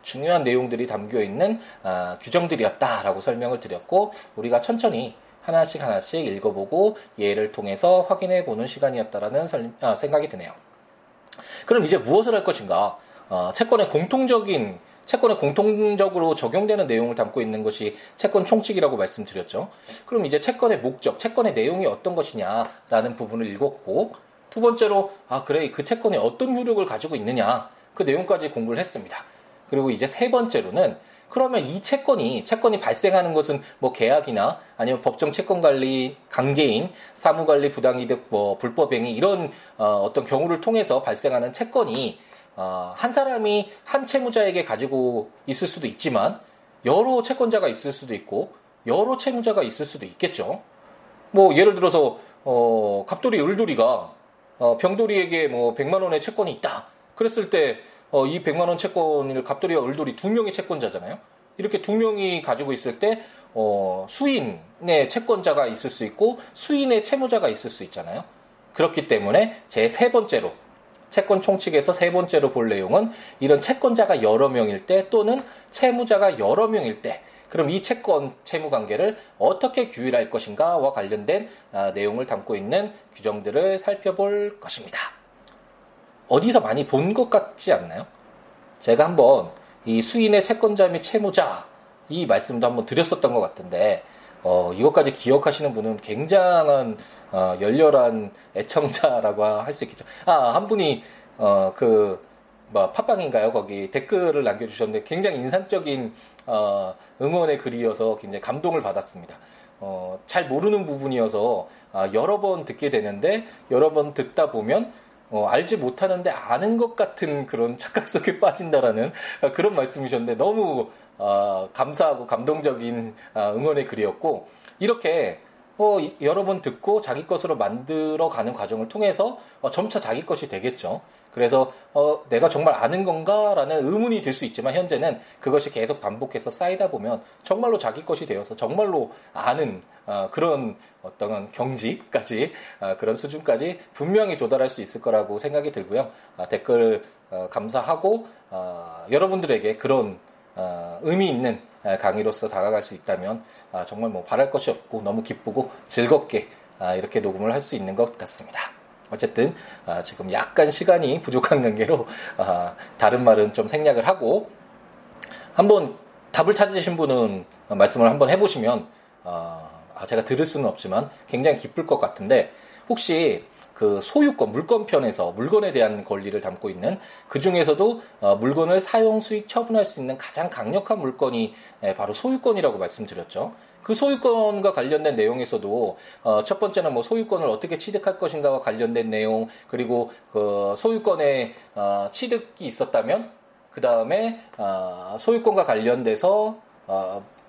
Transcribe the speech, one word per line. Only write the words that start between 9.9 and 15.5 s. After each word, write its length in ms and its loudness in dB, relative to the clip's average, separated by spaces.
생각이 340 -2
드네요. 220 -14
그럼 180 4
이제 140 4
무엇을 360 2
할 100 2
것인가? 540 0
어, 240 -2
채권의 360 2
공통적인, 880 0
채권에 300 2
공통적으로 1000 2